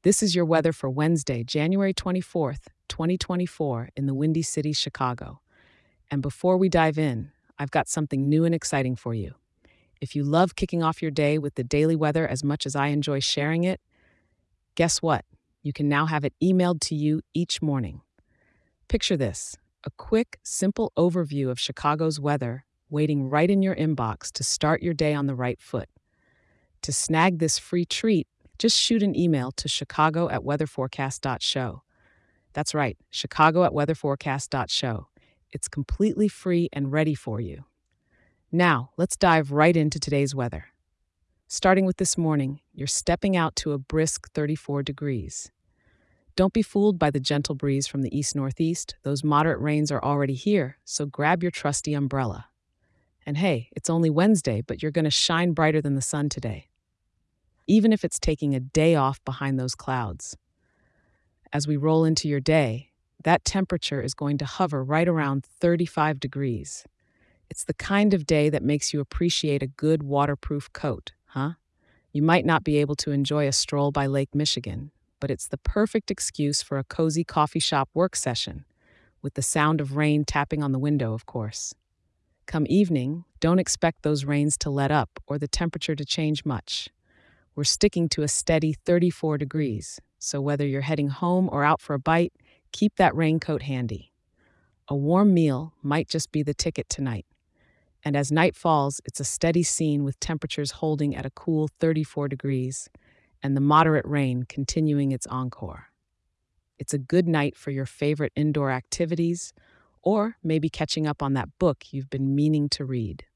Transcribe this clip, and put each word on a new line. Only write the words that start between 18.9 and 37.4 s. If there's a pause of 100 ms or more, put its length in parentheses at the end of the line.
this, (280)
a
quick,
simple
overview
of
Chicago's
weather (220)
waiting
right
in
your
inbox
to
start
your
day
on
the
right
foot. (920)
To
snag
this
free
treat, (300)
just
shoot
an
email
to
chicago
at
weatherforecast
dot
show. (680)
That's
right, (120)
chicago
at
weatherforecast
dot
show. (460)
It's
completely
free
and
ready
for
you. (880)